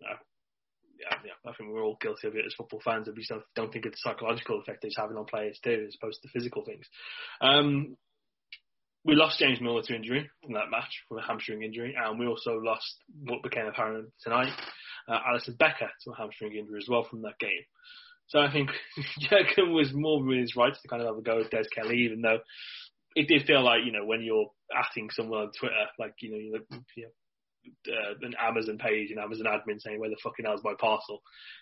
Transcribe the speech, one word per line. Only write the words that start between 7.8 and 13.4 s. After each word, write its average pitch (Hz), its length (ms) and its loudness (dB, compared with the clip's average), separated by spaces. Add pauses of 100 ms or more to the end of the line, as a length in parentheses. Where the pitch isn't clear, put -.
we 151 100 6
lost 156 240 8
James 135 240 4
Milner 117 200 0
to 120 120 -4
injury 120 340 -2 (140)
in 143 120 -10
that 104 160 -4
match 113 200 -4 (200)
with 110 120 -8
a - 40 -8
hamstring 110 360 -6
injury, 117 340 -6
and 110 220 -2
we 120 80 0
also 117 260 -2 (100)
lost 110 240 -2 (380)
what 120 180 -4